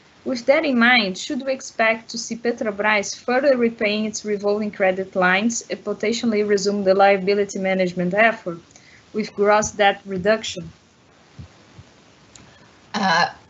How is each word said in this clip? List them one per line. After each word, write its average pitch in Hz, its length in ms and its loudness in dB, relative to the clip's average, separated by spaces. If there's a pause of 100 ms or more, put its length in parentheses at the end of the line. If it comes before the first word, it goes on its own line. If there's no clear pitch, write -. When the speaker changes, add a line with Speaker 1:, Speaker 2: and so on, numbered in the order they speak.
(260)
Speaker 1:
With 240 200 -6
that 302 180 4
in 262 160 2
mind, 226 380 4
should 269 280 -8
we 269 60 -2
expect 226 600 -2
to 233 60 -10
see 233 200 -10
Petrobras 214 760 -2
further 262 420 2
repaying 220 480 -2
its 220 180 -8
revolving 208 480 -2
credit 190 440 -2
lines 196 540 2
and 190 140 -8
potentially 214 600 -2
resume 202 420 0
the 190 100 4
liability 196 640 2
management 185 540 0
effort 208 460 0 (520)
with 214 240 -6
gross 208 360 2
debt 202 340 0
reduction? 190 680 -4 (2250)
Speaker 2:
Uh, 185 380 2 (180)